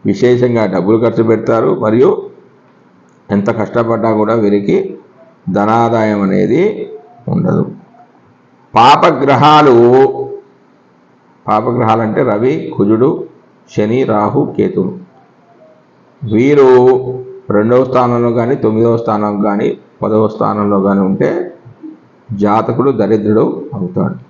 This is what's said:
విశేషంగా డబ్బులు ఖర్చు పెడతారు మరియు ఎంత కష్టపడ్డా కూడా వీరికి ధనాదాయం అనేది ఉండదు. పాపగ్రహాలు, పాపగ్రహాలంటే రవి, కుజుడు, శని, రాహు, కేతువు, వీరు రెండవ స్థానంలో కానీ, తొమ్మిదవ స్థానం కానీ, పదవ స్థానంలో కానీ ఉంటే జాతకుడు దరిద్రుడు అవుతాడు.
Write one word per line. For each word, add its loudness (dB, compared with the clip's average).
విశేషంగా 0
డబ్బులు 0
ఖర్చు 0
పెడతారు 0
మరియు 0
ఎంత -2
కష్టపడ్డా -2
కూడా 0
వీరికి -2
ధనాదాయం 0
అనేది 0
ఉండదు. -2
పాపగ్రహాలు, 4
పాపగ్రహాలంటే 0
రవి, -2
కుజుడు, 0
శని, 0
రాహు, -2
కేతువు, -2
వీరు 4
రెండవ 2
స్థానంలో 0
కానీ, -2
తొమ్మిదవ 0
స్థానం -2
కానీ, -2
పదవ 0
స్థానంలో -2
కానీ 0
ఉంటే -2
జాతకుడు -2
దరిద్రుడు 0
అవుతాడు. -6